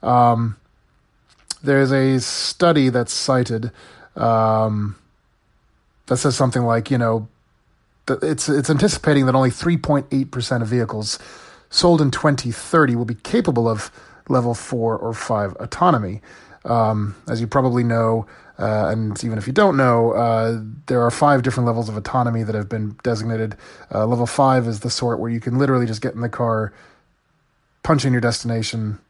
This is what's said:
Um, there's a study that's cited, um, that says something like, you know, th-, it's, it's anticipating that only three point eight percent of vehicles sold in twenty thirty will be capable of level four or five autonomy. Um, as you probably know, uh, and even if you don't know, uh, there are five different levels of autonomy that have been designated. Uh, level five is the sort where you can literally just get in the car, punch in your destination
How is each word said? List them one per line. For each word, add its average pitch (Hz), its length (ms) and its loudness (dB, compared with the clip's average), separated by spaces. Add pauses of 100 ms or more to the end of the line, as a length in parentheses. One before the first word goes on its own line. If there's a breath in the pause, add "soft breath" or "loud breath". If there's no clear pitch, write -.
Um, 117 540 2 (1040)
there's 139 300 2
a 135 280 2
study 151 680 2
that's 123 240 0
cited, 120 580 -2 (460 loud breath)
um, 110 800 0 (1080)
that 127 100 0
says 131 200 0
something 127 260 2
like, 117 280 0
you 135 60 2
know, 113 320 0 (800)
th-, 131 160 -2
it's, 151 260 -2
it's 143 220 0
anticipating 147 560 2
that 127 80 2
only 131 160 4
three 170 260 0
point 143 340 0
eight 139 200 -2
percent 123 320 -4
of 110 80 -4
vehicles 107 480 -4 (500 loud breath)
sold 170 320 4
in 143 100 4
twenty 131 400 0
thirty 131 460 2
will 117 80 0
be 113 120 -6
capable 117 520 0
of 110 240 -4 (380 loud breath)
level 120 240 2
four 113 420 -4
or 113 160 -6
five 104 440 -4
autonomy. 107 680 0 (420 loud breath)
Um, 110 520 0 (120)
as 113 120 -4
you 117 80 -4
probably 123 340 2
know, 113 420 0 (320 loud breath)
uh, 107 340 -2
and 110 340 -4
even 113 120 -4
if 104 120 -6
you 131 40 -4
don't 190 240 4
know, 117 360 4
uh, 113 480 0 (260)
there 123 160 2
are 120 80 4
five 139 320 4
different 123 240 0
levels 113 220 -2
of 107 80 -6
autonomy 117 480 -2
that 107 100 -4
have 104 140 -4
been 107 340 -6
designated. 110 540 -4 (360 loud breath)
Uh, 107 140 0
level 120 200 0
five 131 420 2
is 110 100 -6
the 120 120 -6
sort 117 280 -4
where 113 120 -6
you 117 100 -4
can 123 180 -2
literally 131 280 2
just 110 140 -6
get - 140 -8
in 113 60 -8
the 120 80 -4
car, 113 440 -2 (1080 soft breath)
punch 147 220 0
in 135 80 2
your 123 80 2
destination 113 880 -4